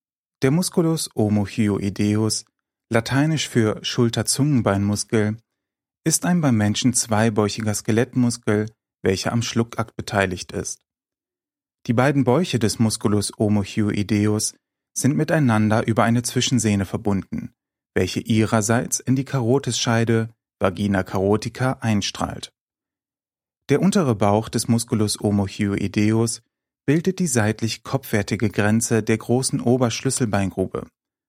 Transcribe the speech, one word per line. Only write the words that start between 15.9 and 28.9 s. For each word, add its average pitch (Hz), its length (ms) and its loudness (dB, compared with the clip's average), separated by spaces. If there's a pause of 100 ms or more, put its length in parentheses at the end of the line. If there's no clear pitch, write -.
eine 117 180 2
Zwischensehne 110 640 0
verbunden, - 680 -6 (400)
welche - 260 -2
ihrerseits 110 800 0
in 127 160 -2
die 135 80 -2
Karotisscheide 117 1040 0 (300)
Vagina 98 440 0
carotica 107 760 -2
einstrahlt. - 720 -4 (1160)
Der 139 100 4
untere 175 340 2
Bauch 104 360 2
des - 180 -4
Musculus 113 500 0
omohyoideus 104 1200 0 (420)
bildet 170 360 0
die 185 60 0
seitlich 113 580 0
kopfwertige 107 680 -2
Grenze 110 520 2